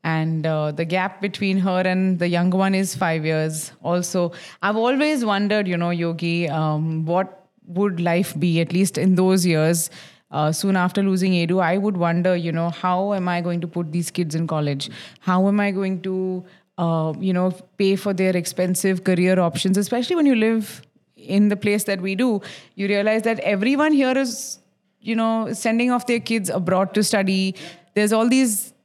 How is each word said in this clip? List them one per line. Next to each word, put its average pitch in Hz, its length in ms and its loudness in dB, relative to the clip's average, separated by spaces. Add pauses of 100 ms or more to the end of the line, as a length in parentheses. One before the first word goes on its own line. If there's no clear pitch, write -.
And, 160 440 -2
uh, 151 260 -2
the 165 140 -4
gap 185 340 -2
between 196 380 -2
her 185 220 0
and 185 380 0
the 175 80 0
younger 175 300 2
one 190 180 2
is 190 200 -2
five 160 280 0
years 156 480 -2 (120)
also. 175 500 -2 (300)
I've 208 160 0
always 269 480 0
wondered, 208 420 0
you 180 80 -2
know, 170 140 0
Yogi, 170 580 -2
um, 156 560 -2
what 180 420 -2 (200)
would 180 340 -2
life 170 400 0
be, 165 220 2
at 165 100 -2
least 185 240 0
in 185 200 4
those 185 280 4
years, 165 460 2 (400)
uh, 151 220 0
soon 196 240 0
after 180 260 2
losing 190 300 2
Edu, 175 300 2
I 175 140 2
would 196 220 -2
wonder, 175 360 2
you 170 160 -2
know, 170 200 -2
how 185 420 -2
am 185 160 -2
I 175 140 -2
going 175 180 -2
to 170 60 -6
put 165 260 -6
these 165 180 -4
kids 165 240 -4
in 165 120 -2
college? 147 420 -2 (320)
How 185 280 2
am 202 120 2
I 202 100 0
going 190 380 -4
to, 185 360 -4 (340)
uh, 165 420 0
you 185 140 0
know, 185 160 2 (260)
pay 196 180 2
for 196 200 -2
their 185 200 2
expensive 185 680 -2
career 185 340 4
options, 185 380 2
especially 240 400 0
when 320 80 4
you 277 100 6
live 220 460 0 (380)
in 202 320 2
the 208 60 0
place 208 280 0
that 196 160 -2
we 190 140 -4
do, 214 260 0 (340)
you 196 140 -4
realize 208 360 2
that 226 160 0
everyone 262 520 2
here 262 240 4
is, 254 440 -4 (420)
you 226 120 -4
know, 226 380 0
sending 233 380 0
off 247 160 0
their 240 140 0
kids 214 280 -2
abroad 185 460 0
to 214 100 4
study. 190 500 2 (380)
There's 208 220 2
all 220 120 2
these 247 460 2 (120)